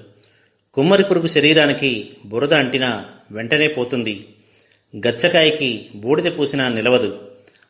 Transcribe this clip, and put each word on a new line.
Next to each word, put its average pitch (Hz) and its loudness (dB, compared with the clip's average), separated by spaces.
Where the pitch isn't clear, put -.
కుమ్మరి 190 4
పురుగు 180 0
శరీరానికి 143 2
బురద 123 -2
అంటినా 127 0
వెంటనే 113 -2
పోతుంది. 120 -6
గచ్చకాయకి 139 0
బూడిద 117 -2
పూసినా 139 -2
నిలవదు. 117 0